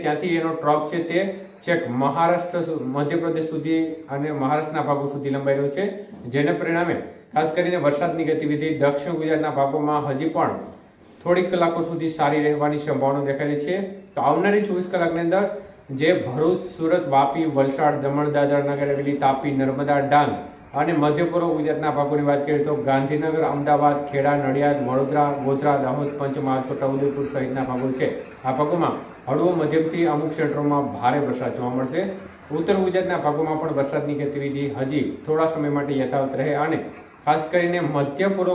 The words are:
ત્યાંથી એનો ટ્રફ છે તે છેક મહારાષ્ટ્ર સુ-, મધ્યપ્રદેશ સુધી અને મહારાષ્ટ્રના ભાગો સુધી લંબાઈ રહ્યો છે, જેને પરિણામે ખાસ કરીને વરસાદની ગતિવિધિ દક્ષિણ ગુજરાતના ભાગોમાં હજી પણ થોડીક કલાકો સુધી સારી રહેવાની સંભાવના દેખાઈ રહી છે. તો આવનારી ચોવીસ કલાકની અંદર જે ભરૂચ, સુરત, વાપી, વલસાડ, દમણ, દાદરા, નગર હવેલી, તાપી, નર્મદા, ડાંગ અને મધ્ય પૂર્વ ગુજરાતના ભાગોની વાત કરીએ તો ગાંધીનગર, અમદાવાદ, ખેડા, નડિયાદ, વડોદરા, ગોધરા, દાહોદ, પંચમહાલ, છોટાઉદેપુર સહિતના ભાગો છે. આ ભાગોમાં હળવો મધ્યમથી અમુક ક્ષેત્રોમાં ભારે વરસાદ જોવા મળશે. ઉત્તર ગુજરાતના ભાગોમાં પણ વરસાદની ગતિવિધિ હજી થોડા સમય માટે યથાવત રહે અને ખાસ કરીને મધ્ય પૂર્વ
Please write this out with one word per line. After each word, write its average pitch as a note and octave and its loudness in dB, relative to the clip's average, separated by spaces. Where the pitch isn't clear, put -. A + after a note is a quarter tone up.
ત્યાંથી D#3 0
એનો E3 0
ટ્રફ D3 0
છે E3+ -2
તે E3+ -2
છેક E3+ -2
મહારાષ્ટ્ર E3+ 2
સુ-, D3+ -4
મધ્યપ્રદેશ D#3+ 0
સુધી D#3+ 0
અને C#3+ -2
મહારાષ્ટ્રના D3+ 0
ભાગો C#3+ 0
સુધી C#3 -4
લંબાઈ C#3 2
રહ્યો C#3+ 0
છે, F#3+ 0
જેને C#3+ 2
પરિણામે E3+ 0
ખાસ D#3 0
કરીને F3+ 2
વરસાદની D#3+ 0
ગતિવિધિ D3 0
દક્ષિણ F3+ 0
ગુજરાતના D3+ 0
ભાગોમાં D3 0
હજી C#3+ -2
પણ A#2 -2
થોડીક F3+ 2
કલાકો E3+ 0
સુધી D#3+ -4
સારી D3+ 2
રહેવાની D3 2
સંભાવના C#3 0
દેખાઈ C#3+ -2
રહી C#3+ -4
છે. F3 0
તો C#3+ -4
આવનારી F#3 4
ચોવીસ F3+ -2
કલાકની E3+ 0
અંદર F#3 4
જે D3 4
ભરૂચ, D#3 2
સુરત, E3 0
વાપી, D#3+ 4
વલસાડ, C#3 2
દમણ, D3 0
દાદરા, C#3+ 4
નગર C#3+ 0
હવેલી, C#3 0
તાપી, C3+ 2
નર્મદા, C3+ 2
ડાંગ D3 4
અને D3+ 0
મધ્ય D3+ 2
પૂર્વ E3+ 2
ગુજરાતના D3+ 0
ભાગોની C#3+ 2
વાત C#3+ 2
કરીએ D3 2
તો D3+ 0
ગાંધીનગર, D3+ 2
અમદાવાદ, D3 2
ખેડા, C#3+ 2
નડિયાદ, C#3 2
વડોદરા, C#3 2
ગોધરા, C#3 2
દાહોદ, C#3+ -2
પંચમહાલ, C3+ -2
છોટાઉદેપુર C#3 0
સહિતના C3 -4
ભાગો B2+ -2
છે. A#2 0
આ C3 -2
ભાગોમાં D3+ 0
હળવો D#3+ 2
મધ્યમથી D#3+ 0
અમુક D3+ 0
ક્ષેત્રોમાં C#3+ 0
ભારે C#3 0
વરસાદ B2+ -2
જોવા B2 -4
મળશે. D#3+ -2
ઉત્તર F3+ 2
ગુજરાતના F3+ 0
ભાગોમાં D3+ 0
પણ C#3 -2
વરસાદની C#3+ -2
ગતિવિધિ C#3 -4
હજી C3+ 0
થોડા D#3+ 2
સમય D3 0
માટે C#3+ -2
યથાવત C3 0
રહે D3+ 0
અને D#3+ 0
ખાસ D#3 0
કરીને F3 2
મધ્ય D3 0
પૂર્વ F#3 0